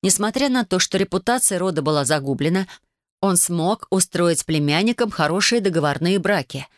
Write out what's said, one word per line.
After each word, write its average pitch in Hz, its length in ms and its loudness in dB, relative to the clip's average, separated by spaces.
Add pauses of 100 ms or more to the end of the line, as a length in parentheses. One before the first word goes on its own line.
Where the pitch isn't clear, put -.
Несмотря 214 480 0
на 247 160 0
то, 185 140 -2
что - 180 -2
репутация 190 600 0
рода 170 240 -2
была 147 220 2
загублена, 143 640 0 (540)
он 190 160 2
смог 175 540 0
устроить 175 540 0
племянникам 165 640 0
хорошие 196 520 0
договорные 165 580 0
браки. 160 480 -4 (100)